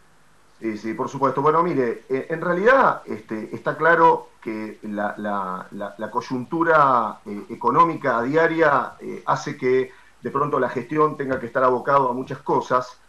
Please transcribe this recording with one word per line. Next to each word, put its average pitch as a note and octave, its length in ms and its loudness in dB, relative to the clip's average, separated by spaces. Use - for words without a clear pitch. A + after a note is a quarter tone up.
Sí, A2 160 -4
sí, A2 160 -6
por A#2+ 160 -4
supuesto. C3+ 320 0
Bueno, D3+ 220 4
mire, C3 480 0
eh, C3 180 -2
en E3 120 -4
realidad, F#3 680 2
este, A2 480 -8
está - 240 -6
claro E3 500 4
que G#2+ 400 -8
la, G#2 340 -4
la, G2 540 -4
la, G2+ 260 -10
la G#2+ 140 -8
coyuntura, C3 1120 0
eh, G#2 240 -10
económica B2+ 760 2
diaria, D#3 800 2
eh, G#2+ 240 -12
hace C#3+ 320 -4
que B2+ 360 0
de B2 80 -6
pronto C#3+ 280 -2
la B2 100 0
gestión D3 480 0
tenga C3 220 -4
que A#2 80 -8
estar C3 180 0
abocado B2+ 460 2
a - 20 -2
muchas C3 260 -6
cosas B2+ 720 -2